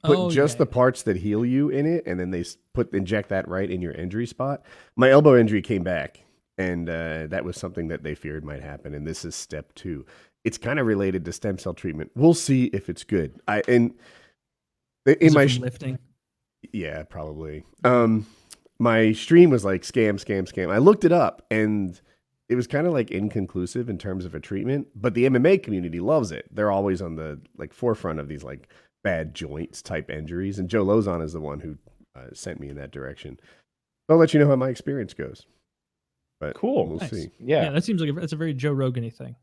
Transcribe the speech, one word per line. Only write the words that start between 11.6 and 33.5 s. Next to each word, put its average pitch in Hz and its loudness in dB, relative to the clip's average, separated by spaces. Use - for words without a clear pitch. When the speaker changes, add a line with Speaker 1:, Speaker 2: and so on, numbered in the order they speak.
Speaker 1:
treatment. - -10
We'll 156 6
see 131 2
if - -4
it's - -10
good. 80 -2
I, 104 0
and 120 4
in 143 8
Speaker 2:
Is 156 8
it - 6
Speaker 1:
my 143 8
Speaker 2:
from - 4
Speaker 1:
sh- 123 0
Speaker 2:
lifting? 127 -8
Speaker 1:
Yeah, 78 -8
probably. 78 -12
Um, 117 4
my 113 4
stream 165 8
was 113 2
like, 95 -2
"Scam, 110 0
scam, 98 -4
scam." 92 -4
I 101 2
looked 196 6
it 170 4
up, 151 0
and 107 -2
it 120 0
was 123 -2
kinda, 160 -2
like, 120 -2
inconclusive 98 -6
in 98 -6
terms 95 -8
of 85 -14
a 78 -8
treatment, 117 -6
but 101 -4
the 120 2
M 131 4
M 127 4
A 190 6
community 87 -4
loves 113 0
it. - -12
They're 104 -2
always 98 0
on 82 -8
the, 78 -10
like, - -14
forefront 98 -4
of 71 -10
these, 73 -12
like, 69 -16
bad 82 -4
joints 78 -12
type - -8
injuries. 85 -8
And 92 -6
Joe 104 2
Lozon 98 2
is 78 -8
the 82 -8
one 73 -10
who, 76 -14
uh, 64 -20
sent 73 -14
me 71 -14
in 71 -14
that 69 -14
direction. 69 -14